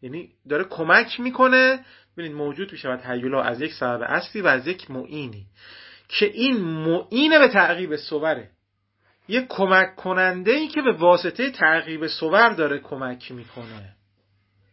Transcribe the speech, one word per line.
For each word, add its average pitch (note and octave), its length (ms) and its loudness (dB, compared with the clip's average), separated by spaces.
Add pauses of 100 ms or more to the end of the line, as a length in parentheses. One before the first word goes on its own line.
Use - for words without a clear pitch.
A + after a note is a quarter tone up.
یعنی C#3+ 280 -14 (200)
داره D3+ 140 -2
کمک F#3+ 560 0
می‌کنه. C4 680 2 (320)
ببینید D#3 200 -10
موجود D3 340 -6
می‌شود B2+ 340 -6
هیولا B2+ 360 -2
از A#2+ 200 -4
یک D3+ 120 -6
سبب B2 280 -4
اصلی E3+ 400 -4
و F3 60 0
از C3 200 2
یک F3+ 240 -8
معینی B2+ 540 -12 (640)
که - 180 0
این A#3+ 320 0
معین E3+ 800 2
به C4 80 10
تعقیب F3 480 2
صوره، D3 540 -4 (760)
یه B3+ 220 -2
کمک F#3+ 460 2
کننده‌ای F#3 720 0
که D4+ 140 -4
به C4 100 2
واسطهٔ F3 580 2
تعقیب D#3+ 580 0
صور G3+ 460 2
داره D3 260 -2
کمک C3 520 -10
می‌کنه. A2+ 580 -16 (840)